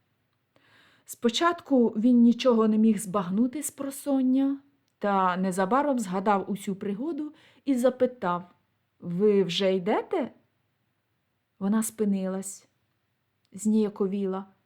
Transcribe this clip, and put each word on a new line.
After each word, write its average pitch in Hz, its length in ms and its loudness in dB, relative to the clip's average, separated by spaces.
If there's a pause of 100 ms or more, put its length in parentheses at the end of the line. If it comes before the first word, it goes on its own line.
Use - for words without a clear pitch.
(1040)
Спочатку 269 800 0
він 240 340 4
нічого 233 460 4
не 214 100 2
міг 220 220 4
збагнути 208 640 -2
з - 80 -8
просоння, 269 840 -2 (420)
та 190 380 0
незабаром 196 640 0
згадав 196 520 -2
усю 190 240 -8
пригоду 277 580 -8 (320)
і 277 100 0
запитав: 240 760 0 (500)
«Ви 196 440 2
вже 190 320 0
йдете?» 254 560 -2 (1300)
Вона 214 240 0
спинилась, 190 840 -4 (840)
зніяковіла. 202 920 -2 (200)